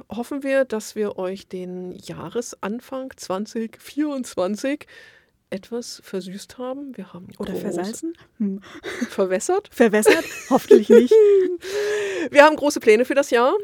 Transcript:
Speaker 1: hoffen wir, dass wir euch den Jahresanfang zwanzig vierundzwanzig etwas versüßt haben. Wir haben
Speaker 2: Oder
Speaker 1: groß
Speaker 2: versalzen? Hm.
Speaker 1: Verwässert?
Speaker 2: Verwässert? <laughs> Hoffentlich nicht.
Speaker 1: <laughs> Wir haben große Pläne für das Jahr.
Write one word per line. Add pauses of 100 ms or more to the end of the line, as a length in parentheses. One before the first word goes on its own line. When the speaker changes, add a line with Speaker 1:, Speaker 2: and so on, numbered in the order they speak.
Speaker 1:
hoffen
wir,
dass
wir
euch
den
Jahresanfang
zwanzig
vierundzwanzig (640)
etwas
versüßt
haben.
Wir
haben (120)
Speaker 2:
Oder
Speaker 1:
groß
Speaker 2:
versalzen? (260)
Hm. (480)
Speaker 1:
Verwässert?
Speaker 2:
Verwässert? (120)
<laughs>
Hoffentlich
nicht. (560)
Speaker 1:
<laughs>
Wir
haben
große
Pläne
für
das
Jahr. (100)